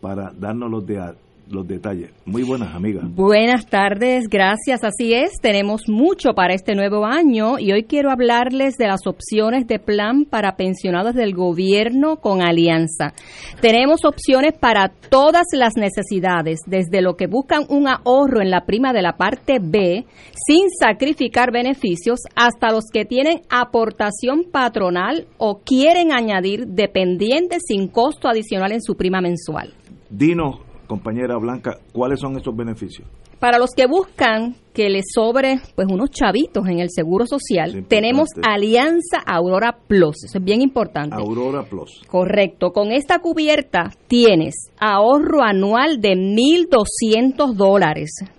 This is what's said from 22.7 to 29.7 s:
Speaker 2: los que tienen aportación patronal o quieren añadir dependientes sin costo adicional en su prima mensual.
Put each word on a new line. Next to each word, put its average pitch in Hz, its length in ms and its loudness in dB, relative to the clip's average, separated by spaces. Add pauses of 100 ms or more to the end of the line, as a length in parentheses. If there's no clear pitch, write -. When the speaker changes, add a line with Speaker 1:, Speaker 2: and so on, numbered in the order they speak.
Speaker 2:
los 220 200 0
que 214 140 -2
tienen 302 460 0
aportación 240 1000 -2
patronal 220 760 -2 (100)
o 208 220 -2
quieren 320 520 4
añadir 214 580 -2
dependientes 202 1000 0
sin 196 220 -2
costo 269 400 -2
adicional 214 440 -2
en 226 80 -4
su 214 160 -4
prima 185 240 -2
mensual. 170 540 -6 (380)